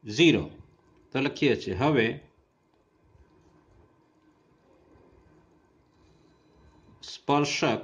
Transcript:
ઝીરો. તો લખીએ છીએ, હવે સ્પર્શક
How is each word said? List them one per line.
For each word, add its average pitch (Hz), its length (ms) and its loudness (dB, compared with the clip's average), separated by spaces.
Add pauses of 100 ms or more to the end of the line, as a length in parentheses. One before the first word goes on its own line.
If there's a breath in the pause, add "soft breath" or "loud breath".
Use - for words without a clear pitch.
ઝીરો. 123 400 2 (680)
તો 127 80 -2
લખીએ 139 420 0
છીએ, 95 200 -6
હવે 139 240 2 (4000)
સ્પર્શક 143 720 0